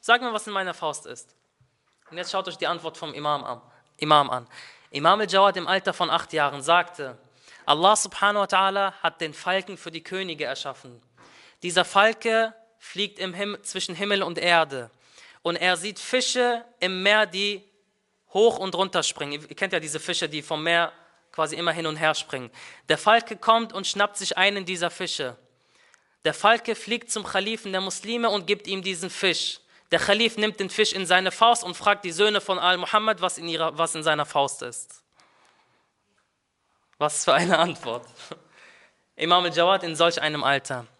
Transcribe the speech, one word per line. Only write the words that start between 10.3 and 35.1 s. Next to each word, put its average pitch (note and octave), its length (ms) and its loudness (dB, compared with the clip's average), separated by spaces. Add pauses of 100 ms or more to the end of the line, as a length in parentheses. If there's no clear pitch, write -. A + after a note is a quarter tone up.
erschaffen. B2+ 560 -10 (600)
Dieser F3 220 2
Falke A3 680 2 (240)
fliegt G3+ 400 -10
im F3+ 160 -6
Him-, G3+ 280 -6
zwischen - 320 -8
Himmel G3 280 -2
und F3 160 -6
Erde. D3+ 520 0 (520)
Und E3+ 140 -2
er F3+ 200 2
sieht F#3+ 220 -10
Fische B3 680 -2 (160)
im F#3 220 -2
Meer, G#3 240 4
die G3 360 -6 (680)
hoch A3 260 4
und F#3+ 160 -4
runter F#3 280 0
springen." C#3+ 300 -6 (140)
Ihr - 80 -18
kennt F#3+ 200 -4
ja E3 60 0
diese D#3 200 -8
Fische, F3 260 -4
die D3+ 140 -6
vom D3+ 220 -6
Meer E3+ 300 2 (400)
quasi D#3 240 -4
immer E3+ 160 0
hin E3 140 -4
und D#3 100 -4
her D#3 180 2
springen. B2+ 360 -8 (380)
Der - 100 4
Falke - 380 4
kommt A3+ 360 2
und F#3+ 140 -6
schnappt G3+ 300 -2
sich - 200 -4
einen G3 280 2
dieser F3 260 -4
Fische. C#3+ 460 -8 (880)
Der D#3 100 2
Falke A#3 400 2
fliegt A#3 360 -6
zum G#3+ 140 -6
Khalifen G3+ 480 -4
der F#3+ 80 -2
Muslime A3 480 -4
und G3 180 -2
gibt G3 200 -4
ihm F#3+ 160 -6
diesen F3+ 280 -8
Fisch. - 500 -2 (300)
Der D#3+ 80 4
Khalif G#3+ 380 2
nimmt G#3+ 240 -2
den F#3+ 100 -4
Fisch G#3+ 220 0
in F#3+ 120 -4
seine F3+ 280 2
Faust A3+ 320 4
und F3+ 120 -8
fragt G3+ 280 2
die F3 80 -6
Söhne G#3 280 2
von F#3 180 -2
Al F3+ 200 2
Muhammad, G#3+ 420 0
was F3+ 180 -2
in E3+ 100 -10
ihrer, D#3+ 280 -2
was E3 180 -2
in D#3 80 -6
seiner D3+ 220 2
Faust C#3 380 -2
ist. - 400 -14 (2000)